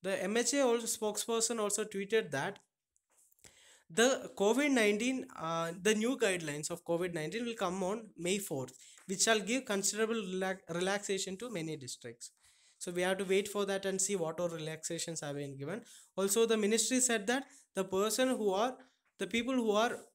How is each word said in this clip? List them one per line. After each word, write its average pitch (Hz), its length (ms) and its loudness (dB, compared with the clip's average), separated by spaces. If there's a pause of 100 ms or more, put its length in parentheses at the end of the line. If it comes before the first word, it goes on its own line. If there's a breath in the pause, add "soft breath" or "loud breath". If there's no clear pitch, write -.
The 185 200 -2
M 196 140 0
H 240 200 2
A 285 60 4
also, 233 240 4
spokesperson 226 720 -2
also 208 260 0
tweeted 202 460 -2
that 151 280 -4 (1300 loud breath)
the 247 480 2
covid 240 340 4
nineteen, 240 540 2 (140)
uh, 165 320 -2 (100)
the 208 140 4
new 233 220 0
guidelines 165 520 -2
of 170 140 -8
covid 170 300 -2
nineteen 165 320 -4
will 233 100 -6
come 190 280 -2
on 214 240 -4 (100)
May 175 200 0
fourth, 143 360 -4 (340 loud breath)
which 185 140 -2
shall 220 180 4
give 233 260 -2
considerable 208 500 0
relax-, 190 540 -4
relaxation 190 680 -2
to 240 120 -8
many 160 280 -6
districts. 120 540 -12 (480 soft breath)
So - 120 -8
we 175 120 -2
have 185 160 2
to 202 40 -2
wait 190 240 2
for 202 180 -2
that 196 200 -2
and 190 160 0
see 202 160 0
what 160 220 -2
all 175 100 0
relaxations 160 720 -6
have 143 140 -6
been 139 220 -6
given. 165 260 -8 (340 loud breath)
Also, 196 280 4
the 220 120 4
ministry 220 420 4
said 226 280 2
that 262 180 0 (300 loud breath)
the 190 100 0
person 214 440 2
who 214 220 2
are, 226 240 2 (440 loud breath)
the 196 80 -2
people 233 260 0
who 233 180 2
are 220 260 4 (180)